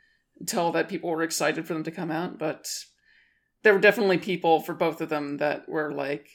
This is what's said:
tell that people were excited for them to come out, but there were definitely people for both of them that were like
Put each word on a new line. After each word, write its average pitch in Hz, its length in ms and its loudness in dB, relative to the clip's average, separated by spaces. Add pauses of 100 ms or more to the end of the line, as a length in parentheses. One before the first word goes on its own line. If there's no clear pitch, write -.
(480)
tell 170 240 0
that 160 180 0
people 175 200 -6
were 156 140 -2
excited 160 440 -2
for 180 60 -4
them 156 100 -4
to 165 80 -8
come 180 200 -8
out, 165 280 -6
but - 300 -6 (920)
there 214 100 8
were 196 60 4
definitely 202 380 6
people 170 440 2
for 170 120 -8
both 160 280 -2
of 160 80 -4
them 147 280 -4
that 147 320 -2
were 151 240 -4
like 143 420 -6